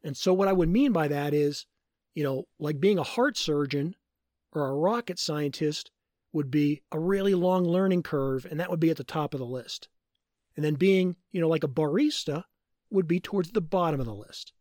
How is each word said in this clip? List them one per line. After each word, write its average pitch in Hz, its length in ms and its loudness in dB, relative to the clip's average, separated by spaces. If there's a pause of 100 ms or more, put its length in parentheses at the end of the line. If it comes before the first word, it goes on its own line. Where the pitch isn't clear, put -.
And 147 120 -10
so 185 180 2
what 196 140 2
I 196 60 2
would 170 160 4
mean 254 220 4
by 160 160 2
that 143 260 0
is, 147 320 0 (480)
you 151 100 -4
know, 135 240 -2 (120)
like 147 200 -4
being 190 200 4
a 147 40 0
heart 262 340 0
surgeon 147 580 -2 (560)
or 147 160 -2
a 135 80 -2
rocket 185 420 0
scientist 151 720 -2 (420)
would 143 200 -2
be 147 400 2
a 156 80 -4
really 196 340 2
long 180 300 2
learning 180 400 2
curve, 135 420 -2
and 151 140 -8
that 180 100 -4
would 170 100 -2
be 160 120 4
at 156 60 0
the 139 60 -10
top 147 300 -4
of 139 60 -6
the 131 80 -6
list. - 400 -10 (680)
And 151 80 -4
then 151 120 0
being, 185 400 4 (160)
you 180 100 -2
know, 160 80 2
like 160 140 2
a 151 60 -2
barista 156 760 0 (480)
would 190 160 0
be 175 120 2
towards 185 320 -4
the 214 100 0
bottom 165 380 0
of 127 60 -2
the 110 80 -8
list. - 480 -16